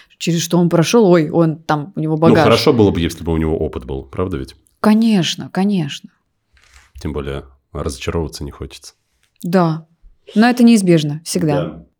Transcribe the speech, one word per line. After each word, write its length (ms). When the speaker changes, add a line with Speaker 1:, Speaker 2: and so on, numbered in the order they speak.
Speaker 1:
через 220
что 180
он 100
прошел. 420
Ой, 200
он 260
там, 380
у 60
него 140
Speaker 2:
Ну, 60
Speaker 1:
багаж. 220
Speaker 2:
хорошо 300
было 180
бы, 100
если 220
бы 100
у 40
него 200
опыт 280
был, 180
правда 340
ведь? 180
Speaker 1:
Конечно, 720
конечно. 560
Speaker 2:
Тем 120
более 300
разочаровываться 720
не 80
хочется. 420
Speaker 1:
Да. 420
Но 140
это 140
неизбежно 600
всегда. 300
Speaker 2:
Да. 300